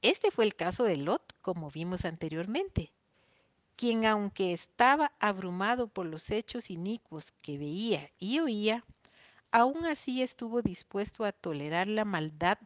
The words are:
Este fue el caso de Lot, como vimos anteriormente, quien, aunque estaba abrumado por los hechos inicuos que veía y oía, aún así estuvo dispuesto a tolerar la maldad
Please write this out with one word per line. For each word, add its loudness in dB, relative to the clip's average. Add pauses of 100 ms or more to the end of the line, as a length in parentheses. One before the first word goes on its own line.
Este 4
fue 2
el 2
caso -2
de 2
Lot, -2
como -6
vimos -4
anteriormente, -4 (840)
quien, 2
aunque 2
estaba 4
abrumado 0
por -6
los -8
hechos -4
inicuos -8
que -8
veía -4
y 0
oía, 0 (680)
aún 4
así -2
estuvo -2
dispuesto -4
a 0
tolerar -2
la 0
maldad 0